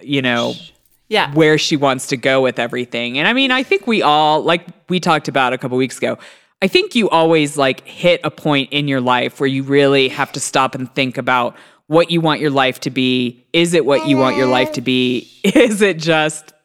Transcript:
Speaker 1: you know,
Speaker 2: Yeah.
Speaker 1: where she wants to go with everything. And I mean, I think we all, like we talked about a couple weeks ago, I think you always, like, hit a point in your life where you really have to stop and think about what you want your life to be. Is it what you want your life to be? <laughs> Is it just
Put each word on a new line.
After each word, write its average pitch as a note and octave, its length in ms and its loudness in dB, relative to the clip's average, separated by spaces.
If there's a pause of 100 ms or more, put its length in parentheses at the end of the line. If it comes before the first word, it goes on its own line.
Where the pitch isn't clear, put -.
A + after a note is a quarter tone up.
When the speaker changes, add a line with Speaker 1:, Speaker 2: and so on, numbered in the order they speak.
Speaker 1:
you C3+ 200 -4
know, A#2+ 320 -2 (540)
Speaker 2:
Yeah. F3+ 260 0
Speaker 1:
where D#3 240 4
she D#3 180 -2
wants C3+ 300 0
to C#3 100 -4
go C3+ 240 0
with B2+ 200 0
everything. A#2+ 580 -6
And D#3 80 0
I G#3+ 60 0
mean, C4 180 0
I B3+ 140 0
think G4 240 -2
we G#3+ 140 0
all, D3+ 380 2
like E3 240 -2 (240)
we F3+ 120 -2
talked D#3+ 260 0
about B2+ 260 0
a C3 60 -6
couple B2+ 180 -6
weeks - 220 -2
ago, A#2 180 -4 (460)
I G3 60 0
think F#4 260 -2
you A3 160 0
always, D#3+ 480 2
like, C3 260 0
hit - 380 0
a D#3 80 -4
point C#3+ 400 -2
in D3 160 -2
your C3+ 140 -2
life B2 400 -2
where C#3 80 0
you C3+ 160 -2
really C#3 460 4
have C#3 200 -6
to - 80 -10
stop C3+ 380 -2
and B2+ 180 -8
think C3 240 -4
about B2 380 -2 (320)
what E3 240 2
you E3+ 80 0
want D3+ 200 0
your D3 100 0
life C3 300 0
to D3 100 -6
be. B2+ 640 -2
Is E3+ 220 2
it D#3+ 100 4
what C3+ 220 2
you C#3+ 100 4
want C3 200 2
your B2+ 100 0
life B2+ 260 0
to C3 80 -6
be? B2+ 560 -2
<laughs> - 60 -20
Is G#3+ 400 2
it F#3 160 0
just D#3 540 -2 (120)